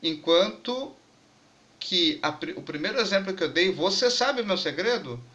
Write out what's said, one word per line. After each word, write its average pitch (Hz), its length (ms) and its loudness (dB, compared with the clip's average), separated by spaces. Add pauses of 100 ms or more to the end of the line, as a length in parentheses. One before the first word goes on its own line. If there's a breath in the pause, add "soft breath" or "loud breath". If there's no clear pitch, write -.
Enquanto 196 920 0 (840)
que 165 420 0
a 156 100 0
pri-, 156 220 -8
o - 80 -10
primeiro 165 380 -4
exemplo 190 340 0
que 180 100 -2
eu 151 60 0
dei, 175 220 4
Você 190 380 2
sabe 247 320 0
o 220 40 -2
meu 196 120 0
segredo? 156 640 -2 (160)